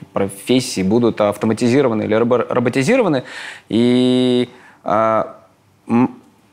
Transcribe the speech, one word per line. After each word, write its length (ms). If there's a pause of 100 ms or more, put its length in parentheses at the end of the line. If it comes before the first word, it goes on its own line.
(120)
профессий 720
будут 360
автоматизированы 840
или 100
робо-, 340
роботизированы. 760 (460)
И, 800 (360)
а, 540 (500)
м, 260 (380)